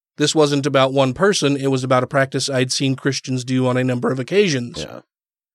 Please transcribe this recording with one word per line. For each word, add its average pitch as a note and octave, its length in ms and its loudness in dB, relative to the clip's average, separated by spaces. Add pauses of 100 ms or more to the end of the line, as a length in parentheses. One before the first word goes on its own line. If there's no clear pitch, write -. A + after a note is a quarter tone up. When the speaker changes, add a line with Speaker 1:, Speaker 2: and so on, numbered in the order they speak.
(180)
Speaker 1:
this D3 160 0
wasn't D3 320 2
about C3+ 260 2
one C3+ 220 2
person. D3 420 0
It C3+ 120 -2
was C3 140 0
about B2+ 200 2
a C3 40 -2
practice C3+ 440 -2
I'd B2+ 220 0
seen C3+ 240 0
Christians C3 460 -4
do B2+ 240 0
on B2+ 120 2
a B2+ 60 0
number B2 280 -2
of C3 60 -4
occasions. C3+ 640 0
Speaker 2:
Yeah. C2+ 200 -12 (540)